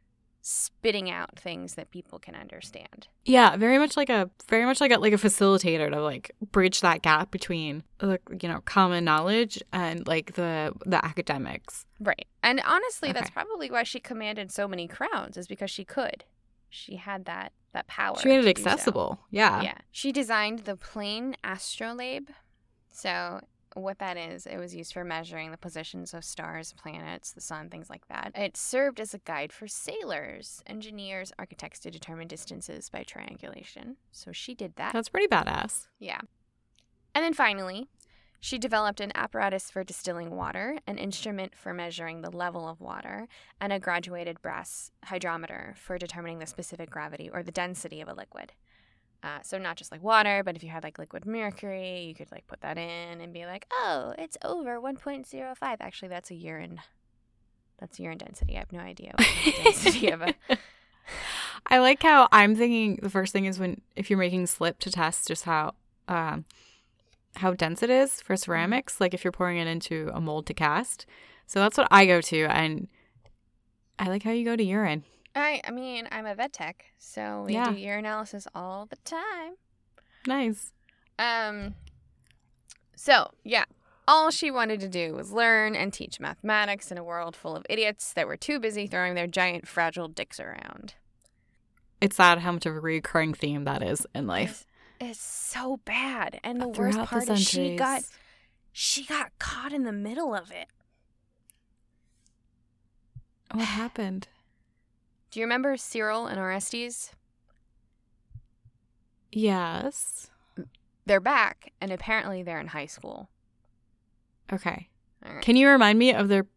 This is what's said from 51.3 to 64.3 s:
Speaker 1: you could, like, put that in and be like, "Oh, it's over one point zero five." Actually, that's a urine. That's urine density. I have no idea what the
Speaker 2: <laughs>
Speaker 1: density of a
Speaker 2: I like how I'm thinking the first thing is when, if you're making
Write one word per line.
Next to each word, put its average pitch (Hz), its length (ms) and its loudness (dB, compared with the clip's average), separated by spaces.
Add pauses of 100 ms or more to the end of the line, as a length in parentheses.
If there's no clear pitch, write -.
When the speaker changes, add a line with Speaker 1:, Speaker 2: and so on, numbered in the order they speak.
Speaker 1:
you 160 100 -14
could, 151 180 -20
like, - 140 -20
put - 160 -18
that 156 160 -8
in 170 420 -12
and 170 140 -16
be 170 100 -14
like, 185 260 -14
"Oh, 466 460 -2
it's 320 260 -12
over 240 380 -6
one 269 160 -8
point 269 300 -12
zero 262 280 -12
five." 254 280 -6
Actually, - 260 -14
that's 180 220 -12
a 180 40 -14
urine. 165 460 -12 (960)
That's - 240 -18
urine 165 160 -10
density. - 400 -4
I - 40 -6
have - 120 -12
no 175 80 -12
idea 180 340 -16
what - 140 6 (160)
the 311 80 4
Speaker 2:
<laughs> - 120 0
Speaker 1:
density 381 440 6
of 165 140 0
a 330 120 0 (1300)
Speaker 2:
I 254 140 8
like 262 220 8
how 294 300 12
I'm 208 240 10
thinking 226 460 4
the 196 80 -2
first 190 240 0
thing 196 100 2
is 185 140 -2
when, 185 240 -2 (120)
if 196 140 -6
you're 196 100 4
making 180 280 2